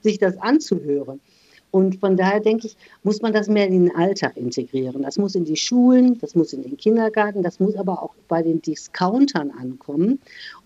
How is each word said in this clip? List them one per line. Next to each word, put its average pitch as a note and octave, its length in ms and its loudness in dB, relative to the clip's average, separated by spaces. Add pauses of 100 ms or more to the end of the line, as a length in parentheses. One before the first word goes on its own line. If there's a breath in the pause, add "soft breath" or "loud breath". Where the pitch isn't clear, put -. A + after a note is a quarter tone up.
sich G#3 180 2
das F#3+ 180 2
anzuhören. D3 840 0 (520 soft breath)
Und F#3+ 280 2
von F#3+ 180 2
daher F#3+ 220 2
denke A3 280 0
ich, - 100 -16 (240 soft breath)
muss G#3 220 -2
man A3 100 -2
das G#3 140 0
mehr G#3 180 2
in F#3 220 4
den F3 80 0
Alltag E3+ 420 -2
integrieren. B2+ 640 -6
Das C3+ 160 -8
muss G3+ 160 -6
in F3+ 100 -2
die D#3 120 -2
Schulen, B3 640 4
das - 160 -10
muss E3 180 2
in C3+ 80 -10
den C3 160 -10
Kindergarten, G#3+ 640 0
das F3 180 -4
muss G#3 180 0
aber F#3+ 260 -4
auch - 100 -12 (140)
bei E3 160 0
den D#3+ 180 0
Discountern F3+ 880 -2
ankommen. D3 680 -4 (460 loud breath)